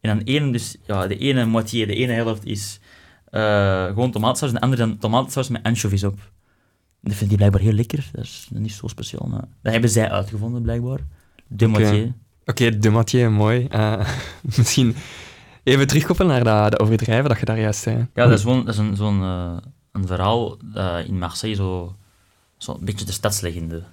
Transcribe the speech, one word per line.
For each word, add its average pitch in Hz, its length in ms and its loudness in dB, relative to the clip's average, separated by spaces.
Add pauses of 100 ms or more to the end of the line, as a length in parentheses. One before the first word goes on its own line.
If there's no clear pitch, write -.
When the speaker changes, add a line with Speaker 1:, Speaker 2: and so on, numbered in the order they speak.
Speaker 1:
En 107 160 0
dan 107 100 -2
één, 139 260 0
dus, - 240 -6 (100)
ja, 95 200 -2
de 98 120 -4
ene 131 260 2
moitié, 113 420 0
de 101 80 -4
ene 123 180 0
helft 113 340 -2
is, 101 340 -8 (500)
eh, 101 560 2
gewoon 113 240 0
tomatensaus 117 380 0
en 117 60 -2
de 117 60 -2
andere 127 260 2
dan 110 120 -4
tomatensaus 127 500 0
met 117 140 -4
anchovies 104 420 0
op. 98 120 -2 (840)
Dat 101 120 -8
vinden 101 160 -2
die 104 80 4
blijkbaar 101 240 4
heel 107 120 4
lekker. 120 400 -2
Dat - 120 -10
is - 280 -18
niet 107 200 -6
zo - 160 -12
speciaal, - 420 -10
maar - 140 -6 (180)
dat 110 100 -2
hebben 113 180 4
zij 110 200 2
uitgevonden, 107 520 -4
blijkbaar. 120 360 -4 (480)
De 110 220 2
Speaker 2:
Oké. 107 120 4
Speaker 1:
moitié. 107 320 4 (320)
Speaker 2:
Oké, 113 340 2
de 107 120 4
moitié, 117 380 4
mooi. 110 420 2
Eh, 107 360 0 (220)
<laughs> - 280 -6
misschien 123 380 4 (680)
even 139 240 4
terugkoppelen 156 460 2
naar 123 120 4
dat, 107 260 4
dat - 100 0
overdrijven 110 480 2
dat 117 100 2
je - 60 -2
daar 110 160 -2
juist 107 200 0
zei. 113 160 -2
Speaker 1:
Ja, 120 280 0
dat 123 80 8
is 101 100 4
gewoon, 123 220 2
dat 107 100 -4
is 101 60 -2
een, 104 160 0
zo'n, 101 260 0
eh, 90 340 -4 (360)
een 95 140 -4
verhaal 101 580 -2
dat 92 420 -6
in 95 120 -6
Marseille 90 380 -6
zo, 92 400 -4 (600)
zo - 160 -14
een - 120 -10
beetje 101 220 -6
de 98 60 -8
stadslegende. 85 680 -6 (100)